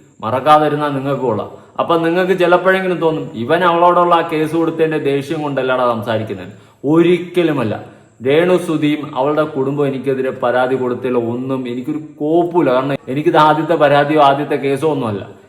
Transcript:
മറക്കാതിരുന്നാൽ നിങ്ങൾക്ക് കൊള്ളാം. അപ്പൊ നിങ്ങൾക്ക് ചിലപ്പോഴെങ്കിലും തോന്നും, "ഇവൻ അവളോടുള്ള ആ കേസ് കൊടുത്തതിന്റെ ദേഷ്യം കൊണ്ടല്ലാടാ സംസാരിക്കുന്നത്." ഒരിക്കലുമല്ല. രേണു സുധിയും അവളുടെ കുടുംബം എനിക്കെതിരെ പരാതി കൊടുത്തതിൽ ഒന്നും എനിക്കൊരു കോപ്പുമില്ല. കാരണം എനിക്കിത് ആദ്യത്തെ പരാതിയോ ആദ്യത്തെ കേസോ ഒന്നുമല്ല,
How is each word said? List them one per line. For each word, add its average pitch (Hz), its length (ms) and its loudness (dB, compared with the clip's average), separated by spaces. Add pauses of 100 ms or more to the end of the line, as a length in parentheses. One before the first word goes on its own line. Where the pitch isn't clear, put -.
(220)
മറക്കാതിരുന്നാൽ 147 680 2
നിങ്ങൾക്ക് 135 320 -4
കൊള്ളാം. 110 300 -2 (280)
അപ്പൊ 170 180 0
നിങ്ങൾക്ക് 175 420 0
ചിലപ്പോഴെങ്കിലും 180 580 2
തോന്നും, 156 360 -2
"ഇവൻ 139 300 0
അവളോടുള്ള 175 520 4
ആ 165 180 0
കേസ് 156 220 -2
കൊടുത്തതിന്റെ 160 420 0
ദേഷ്യം 139 440 -2
കൊണ്ടല്ലാടാ 127 520 0
സംസാരിക്കുന്നത്." 107 540 -4 (380)
ഒരിക്കലുമല്ല. 165 1000 0 (440)
രേണു 175 300 4
സുധിയും 147 600 -2
അവളുടെ 151 260 0
കുടുംബം 143 440 -2
എനിക്കെതിരെ 131 440 -4
പരാതി 127 440 0
കൊടുത്തതിൽ 123 420 -2
ഒന്നും 127 500 -4
എനിക്കൊരു 127 300 -6
കോപ്പുമില്ല. 160 760 0
കാരണം 135 220 0 (120)
എനിക്കിത് 151 300 0
ആദ്യത്തെ 156 360 4
പരാതിയോ 147 480 4
ആദ്യത്തെ 143 340 2
കേസോ 139 360 -2
ഒന്നുമല്ല, 110 360 -4 (220)